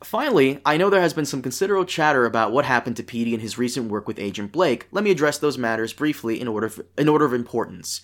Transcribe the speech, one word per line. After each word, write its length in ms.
Finally, 600
I 140
know 100
there 140
has 100
been 140
some 160
considerable 420
chatter 400
about 280
what 120
happened 320
to 60
Petey 320
and 80
his 160
recent 320
work 180
with 100
Agent 320
Blake. 420
Let 120
me 60
address 260
those 220
matters 340
briefly 480
in 80
order 200
of, 120
in 100
order 200
of 80
importance. 680